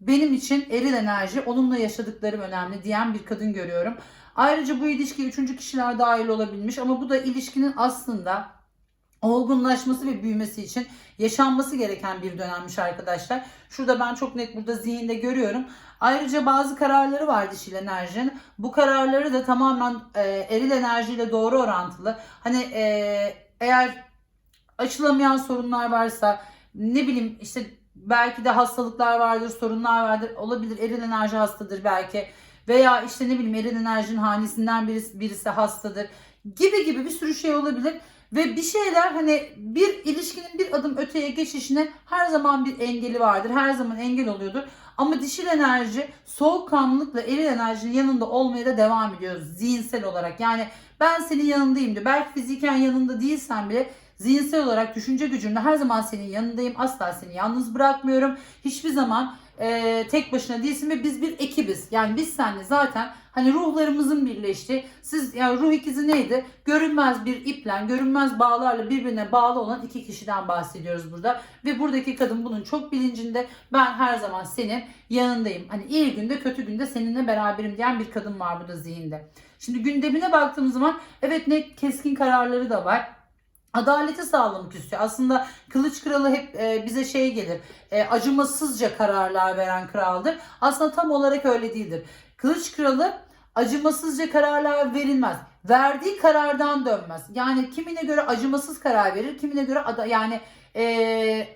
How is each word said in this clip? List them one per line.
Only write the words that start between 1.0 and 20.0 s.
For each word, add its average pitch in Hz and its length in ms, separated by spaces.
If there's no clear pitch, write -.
onunla 254 360
yaşadıklarım 214 640
önemli 185 420
diyen 214 320
bir 208 100
kadın 214 280
görüyorum. 175 420
Ayrıca 285 440
bu 294 60
ilişkiye 269 420
üçüncü 262 280
kişiler 247 420
dahil 233 300
olabilmiş 214 500
ama 254 220
bu 254 80
da 269 80
ilişkinin 262 600
aslında 214 720
olgunlaşması 254 840
ve 214 160
büyümesi 214 420
için 247 220
yaşanması 262 580
gereken 196 460
bir 180 160
dönemmiş 180 400
arkadaşlar. 175 680
Şurada 247 300
ben 240 140
çok 262 200
net 233 220
burada 220 180
zihinde 233 400
görüyorum. 247 500
Ayrıca 269 460
bazı 277 300
kararları 277 500
var 202 240
dişil - 220
enerjinin. 196 600
Bu 220 140
kararları 269 600
da 254 120
tamamen, 247 520